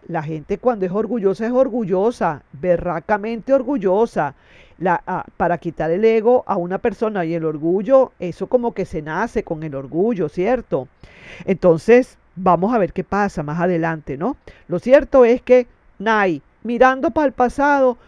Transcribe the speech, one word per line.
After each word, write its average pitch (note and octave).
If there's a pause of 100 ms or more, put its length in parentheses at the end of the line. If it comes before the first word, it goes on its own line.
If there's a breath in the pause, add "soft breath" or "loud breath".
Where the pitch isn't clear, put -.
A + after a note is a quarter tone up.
la E3
gente D#3
cuando A3
es F3
orgullosa, G3+
es A#3+
orgullosa, G#3+ (120)
berracamente F3+
orgullosa. G#3+ (440 soft breath)
La, E3+
ah, F3+ (120)
para E3+
quitar E3
el G3
ego A3+
a G3
una F3+
persona G#3+
y E3
el E3
orgullo, F3+
eso F3+
como A#3+
que F#3+
se E3
nace F3
con D#3
el D3+
orgullo, E3
¿cierto? F3+ (560 loud breath)
Entonces, F#3+ (160)
vamos F#3
a A#3+
ver F3
qué F3+
pasa G3
más D3
adelante, E3
¿no? G3+ (280 loud breath)
Lo E3+
cierto C4+
es A#3+
que B3 (320)
Nai, G3 (220)
mirando B3+
para D4+
el C4
pasado, C4 (120 soft breath)